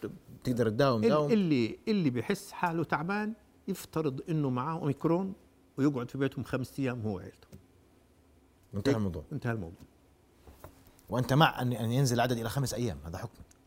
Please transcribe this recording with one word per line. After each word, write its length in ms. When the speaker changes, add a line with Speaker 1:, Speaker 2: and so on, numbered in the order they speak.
Speaker 1:
بتقدر 260
تداوم، 360
Speaker 2:
ال-، 40
Speaker 1:
داوم. 240
Speaker 2:
اللي، 460
اللي 220
بحس 420
حاله 320
تعبان 480
يفترض 600
إنه 220
معاه 280
أوميكرون 540
ويقعد 340
في 80
بيتهم 260
خمسة 380
أيام 180
هو 160
وعيلته. 320
Speaker 1:
انتهى 160
Speaker 2:
إيه؟ 80
Speaker 1:
الموضوع. 340
Speaker 2:
انتهى 200
الموضوع. 320
Speaker 1:
وأنت 240
مع 300
أن، 100
أن 200
ينزل 280
عدد 180
إلى 100
خمس 260
أيام، 300
هذا 140
حكم؟ 240